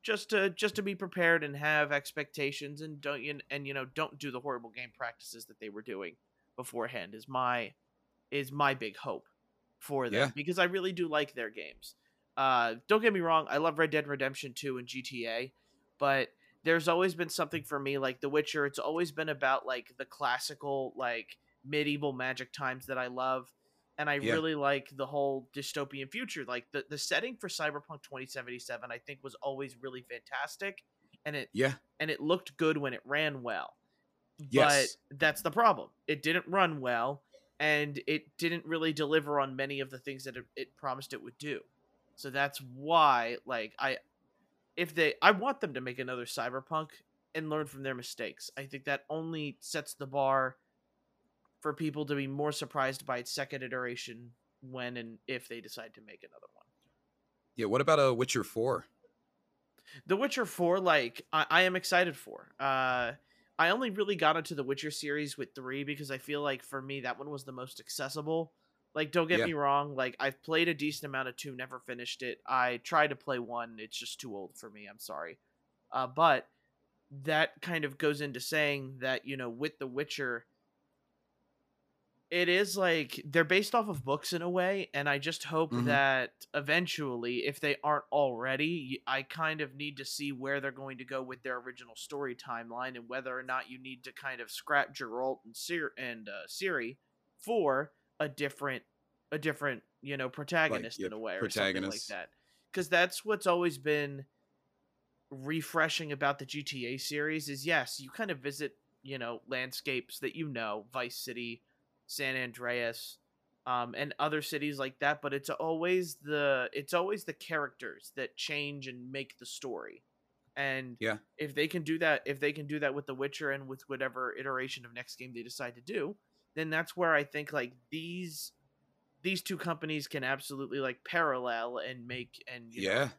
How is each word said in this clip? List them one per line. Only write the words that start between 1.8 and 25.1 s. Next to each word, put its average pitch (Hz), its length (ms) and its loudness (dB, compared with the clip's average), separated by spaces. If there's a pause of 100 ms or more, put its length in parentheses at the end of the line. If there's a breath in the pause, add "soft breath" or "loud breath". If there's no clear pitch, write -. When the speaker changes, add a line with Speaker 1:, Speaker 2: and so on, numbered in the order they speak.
Speaker 1:
expectations 143 880 -2
and 151 200 -10
don't, 143 220 -4
and, 147 280 -6
and, 143 160 -4
you 139 60 -6
know, 135 120 -2
don't 147 320 -4
do 143 140 -6
the 123 80 -6
horrible 123 300 -6
game 117 280 -14
practices - 480 -10
that 107 140 -20
they 107 100 -10
were 104 120 -10
doing 98 340 -8 (400)
beforehand 117 580 -6
is 110 140 -16
my, 123 460 0 (580)
is 135 200 -2
my 143 220 4
big 113 220 -6
hope - 320 -8 (500)
for 135 320 0
them, 101 40 0
Speaker 2:
Yeah. 127 220 4
Speaker 1:
because 165 240 -2
I 180 60 8
really 185 280 0
do 170 140 -2
like 151 260 2
their 113 160 -4
games. 80 460 -14 (420)
Uh, 123 380 4 (120)
don't 214 140 6
get 233 100 6
me 196 80 0
wrong, 165 300 4
I 143 80 2
love 156 220 4
Red 160 120 6
Dead 151 160 2
Redemption 135 460 -2
two 131 240 -4
and 123 100 -10
G 127 140 -8
T 120 260 -6
A, 120 240 -2 (460)
but 135 320 4 (340 soft breath)
there's 160 240 6
always 175 280 6
been 160 140 -2
something 160 340 -2
for 143 160 -2
me, 139 180 0
like 131 240 0
The 139 80 -2
Witcher, 147 360 2
it's 139 140 -2
always 160 320 0
been 156 180 -4
about, 135 360 2
like, 127 320 -4
the 135 80 -6
classical, 135 920 -2
like, 120 400 -4 (280)
medieval 143 480 0
magic 127 380 -4
times 131 360 -4
that 131 100 -2
I 127 100 0
love, 127 460 0 (440)
and 151 120 0
I 143 60 4
Speaker 2:
Yeah. 120 180 2
Speaker 1:
really 160 220 2
like 139 400 2
the 135 100 -2
whole 139 480 0